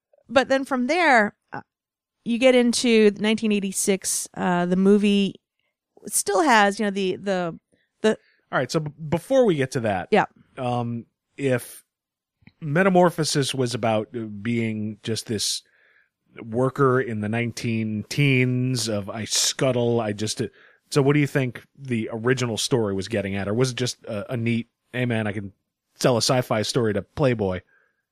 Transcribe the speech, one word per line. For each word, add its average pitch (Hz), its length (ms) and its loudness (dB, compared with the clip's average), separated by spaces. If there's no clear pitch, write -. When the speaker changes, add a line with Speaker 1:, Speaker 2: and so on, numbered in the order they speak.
Speaker 1:
but 240 200 2
then 269 160 0
from 247 220 -2
there, 277 480 2
uh, - 80 -10
you 233 140 -2
get 254 160 6
into 233 640 4
nineteen 214 320 0
eighty-six. 196 840 -2
Uh, 180 300 0
the 180 100 0
movie 202 600 4
still 392 340 0
has, 214 380 4
you 214 60 -2
know, 202 60 -2
the, 190 260 -2
the, 180 420 -4
the 214 160 2
Speaker 2:
All 175 60 0
right. 131 140 -2
So 165 80 0
b-, 151 120 -6
before 247 360 2
we 180 100 4
get 131 160 0
to 127 100 -4
that, 98 300 -2
Speaker 1:
Yeah. 185 140 4
Speaker 2:
um, 120 480 -4
if 131 460 -2
Metamorphosis 165 920 2
was 123 200 -2
about, 107 420 0
uh, 117 60 -8
being 110 840 -4
just 110 240 -6
this - 340 -4
worker 127 580 0
in 110 220 -4
the 104 80 -4
nineteen 113 800 -4
teens 127 800 0
of, 101 220 -4
"I 104 160 -8
scuttle, 120 760 0
I 107 120 -2
just," 107 280 -6
uh, 104 60 -4
so 147 120 2
what 139 120 4
do 151 60 4
you 143 80 2
think 131 360 -2
the 123 340 -4
original 117 460 0
story 110 360 0
was 95 140 -4
getting 98 280 -4
at? 98 120 -4
Or 104 60 -2
was 127 180 0
it 117 60 -10
just 123 280 -6
a, 110 280 -8
a 123 40 -4
neat, 117 320 -2
"Hey 127 140 -4
man, 110 220 -2
I 101 60 -4
can 98 180 -10
sell 117 160 4
a 110 60 0
sci-fi 123 420 0
story 110 300 0
to 98 100 -4
Playboy"? 107 580 -2